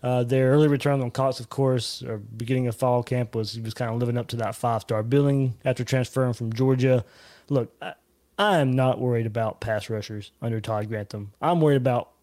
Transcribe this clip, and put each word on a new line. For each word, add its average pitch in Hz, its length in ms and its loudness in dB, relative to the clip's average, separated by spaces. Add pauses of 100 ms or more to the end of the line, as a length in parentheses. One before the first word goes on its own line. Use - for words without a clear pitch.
Uh, 123 200 2
their 131 280 4
early 151 160 6
return 143 340 2
on 120 100 -4
Cox, 135 280 -2
of 110 100 -14
course, 131 540 -2
or 113 140 -8
beginning 113 500 -2
of 113 80 -4
fall 123 280 2
camp 123 320 -2
was, 110 180 -4
he 113 80 -10
was 113 120 -8
kinda 117 200 -4
living 120 240 0
up 120 100 -4
to - 100 -8
that 110 180 -4
five-star 113 480 -2
billing 139 600 2
after 131 200 0
transferring 127 500 0
from 113 180 -6
Georgia. 127 540 2 (420)
Look, 127 340 -2
I, 85 120 -12 (460)
I 202 180 4
am 131 180 4
not 131 240 2
worried 120 280 0
about 113 340 -4
pass 107 280 -4
rushers 107 420 -8 (100)
under 113 180 -4
Todd 107 300 -4
Grantham. 104 420 -8 (100)
I'm 165 200 2
worried 147 160 6
about 123 320 0 (140)